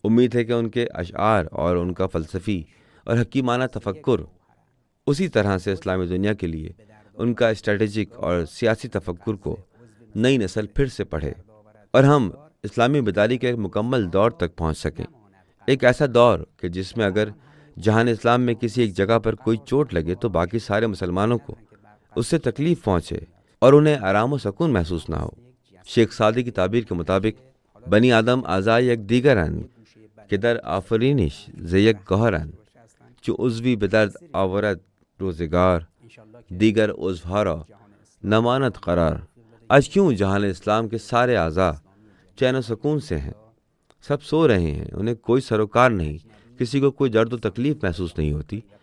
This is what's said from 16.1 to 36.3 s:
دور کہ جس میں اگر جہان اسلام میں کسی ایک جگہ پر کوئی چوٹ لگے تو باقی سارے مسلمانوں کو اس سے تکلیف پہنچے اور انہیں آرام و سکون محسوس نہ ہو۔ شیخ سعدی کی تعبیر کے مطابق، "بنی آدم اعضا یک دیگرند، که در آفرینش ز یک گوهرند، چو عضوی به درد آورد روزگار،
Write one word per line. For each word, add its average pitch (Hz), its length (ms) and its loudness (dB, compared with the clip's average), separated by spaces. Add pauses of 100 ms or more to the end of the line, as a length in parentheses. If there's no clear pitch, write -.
دور 117 260 4 (180)
کہ 92 100 -8
جس 92 300 -8
میں 110 80 0
اگر 104 220 0 (540)
جہان 110 260 4
اسلام 117 340 2
میں 120 120 0
کسی 113 280 -2
ایک 95 160 0
جگہ 107 220 2
پر 110 160 -2
کوئی 110 300 0
چوٹ 135 280 0
لگے 85 220 -2
تو 113 140 -4
باقی 87 300 -2
سارے 107 280 -2
مسلمانوں 98 500 -2
کو - 180 -10 (600)
اس 120 120 -2
سے 165 100 0
تکلیف 151 460 0
پہنچے 87 360 -2 (400)
اور 131 140 10
انہیں 151 220 8
آرام 107 380 0
و 139 40 -4
سکون 131 360 -2
محسوس 85 360 -2
نہ 80 60 -4
ہو۔ - 140 -6 (560)
شیخ - 280 2
سعدی 113 300 0
کی 120 80 -6
تعبیر 101 320 0
کے 101 120 -8
مطابق، 95 460 -2 (460)
"بنی 113 240 4
آدم 120 340 2
اعضا 101 340 2
یک 117 300 0
دیگرند، 113 520 2 (680)
که 104 100 -2
در 117 260 0
آفرینش 107 840 -2 (100)
ز 85 140 -6
یک 104 240 4 (120)
گوهرند، 92 420 0 (680)
چو - 180 -4
عضوی 120 360 0
به 101 120 -2
درد 104 240 2 (220)
آورد 95 460 -2 (420)
روزگار، 87 580 0 (720)